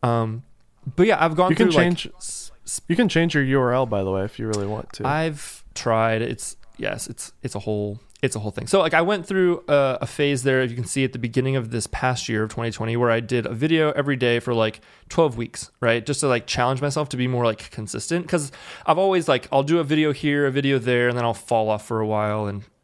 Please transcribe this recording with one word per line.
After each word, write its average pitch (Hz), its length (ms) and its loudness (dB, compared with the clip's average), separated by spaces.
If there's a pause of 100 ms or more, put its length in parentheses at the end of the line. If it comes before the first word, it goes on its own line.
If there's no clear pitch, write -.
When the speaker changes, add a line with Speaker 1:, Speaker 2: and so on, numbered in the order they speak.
Speaker 1:
Um, 117 400 0 (540)
but 180 100 6
yeah, 208 180 4
I've 165 120 2
gone 180 140 4
Speaker 2:
You 165 60 4
can 214 140 6
Speaker 1:
through, 156 100 6
Speaker 2:
change, 175 260 2
Speaker 1:
like, - 100 -14
s-, - 340 -12 (160)
s- - 200 -8
Speaker 2:
you 170 100 2
can 233 120 4
change 165 260 2
your 147 100 4
U 135 160 2
R 123 120 2
L, 127 140 2
by 104 180 0
the 95 60 0
way, 95 140 0
if - 140 -10
you 110 80 -6
really 104 200 -2
want 107 280 -8
to. 107 120 -6
Speaker 1:
I've 151 580 -4 (100)
tried. 113 480 2
It's, 117 340 -8 (200)
yes, - 320 -6
it's, - 240 -12 (100)
it's 131 120 -8
a 104 60 -6
whole, 104 380 -4 (220)
it's 127 160 -2
a 110 40 -6
whole 104 100 -6
thing. - 160 -8
So, 190 140 2
like, 160 120 2
I 165 80 4
went 180 260 0
through 180 420 0
a, 139 340 4
a - 40 -6
phase 143 360 0
there, 131 220 2
you 120 100 -4
can 123 100 -6
see 135 180 -2
at 131 120 -2
the 131 40 -8
beginning 127 380 0
of 117 140 -4
this 117 160 -4
past - 420 -2
year 110 140 0
of 110 80 -4
twenty 117 200 -4
twenty, 113 280 -4
where 120 120 2
I 117 100 2
did 120 260 -2
a - 80 -6
video 156 380 2
every 139 240 0
day 120 220 2
for, 123 140 -4
like, 110 280 0 (280)
twelve 147 300 2
weeks, - 320 -10 (100)
right? 117 240 2
Just 139 160 -2
to, 147 80 2
like, 120 180 0
challenge 127 360 0
myself 143 280 -2
to 127 60 -6
be 123 100 0
more, 123 200 0
like, 110 240 -2
consistent. 165 580 -6
'Cause 147 240 0 (320)
I've 160 140 2
always, 185 300 2
like, 127 220 2
I'll 139 120 4
do 156 160 2
a 160 60 2
video 151 280 2
here, 143 340 0
a 135 40 2
video 139 280 2
there, 123 300 2
and 120 80 0
then 120 80 0
I'll 117 80 2
fall 110 380 0
off 107 160 -2
for 113 140 -2
a 107 60 0
while 107 400 0
and 101 180 -8 (180)